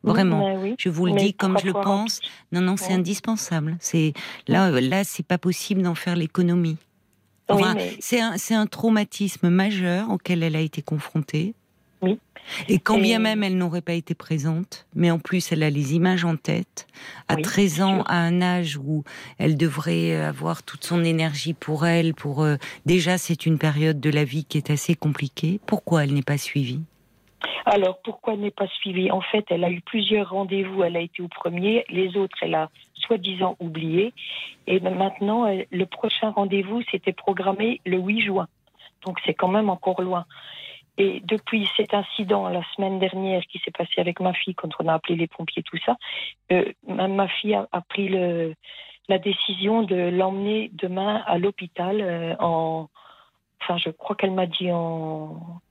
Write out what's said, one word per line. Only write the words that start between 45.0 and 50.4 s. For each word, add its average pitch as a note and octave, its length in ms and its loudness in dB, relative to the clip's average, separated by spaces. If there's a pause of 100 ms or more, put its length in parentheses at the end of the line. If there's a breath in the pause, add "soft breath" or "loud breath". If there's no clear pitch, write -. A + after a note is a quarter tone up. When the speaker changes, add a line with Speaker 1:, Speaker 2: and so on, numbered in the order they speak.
Speaker 1:
les E3 120 0
pompiers, - 340 -8
tout - 240 -10
ça, A#3+ 100 2 (560 loud breath)
euh, - 120 4 (240)
ma, F#3 200 -2
ma G3 200 0
fille G#3 260 -2
a, G3 180 0
a F3+ 100 -2
pris G3 260 -4
le, E3+ 460 0 (540 loud breath)
la F#3+ 100 4
décision G3 640 0
de G3 120 0
l'emmener F#3+ 800 0